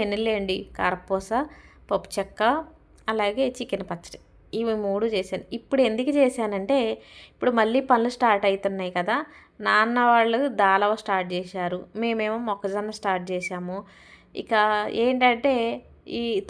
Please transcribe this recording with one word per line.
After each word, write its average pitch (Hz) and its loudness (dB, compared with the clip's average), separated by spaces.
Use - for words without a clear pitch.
ఎన్నిలేండి, 202 -2
కారపూస, 190 -2
పప్పు - -2
చెక్క, 196 -4
అలాగే 214 0
చికెన్ 196 -6
పచ్చడి, - -14
ఇవి 226 -2
మూడు 202 -2
చేశాను. 190 -4
ఇప్పుడు 262 0
ఎందుకు 254 -2
చేశానంటే 240 0
ఇప్పుడు 247 0
మళ్ళీ 226 2
పనులు 240 4
స్టార్ట్ 208 2
అవుతున్నాయి 190 -2
కదా, 196 0
నాన్న 220 4
వాళ్ళు 233 4
దాలవ 196 4
స్టార్ట్ 185 -2
చేశారు, 180 -4
మేమేమో 226 -2
మొక్కజొన్న 202 -4
స్టార్ట్ 185 -2
చేశాము. 180 -6
ఇక 226 -4
ఏంటంటే 254 2
ఈ 233 -6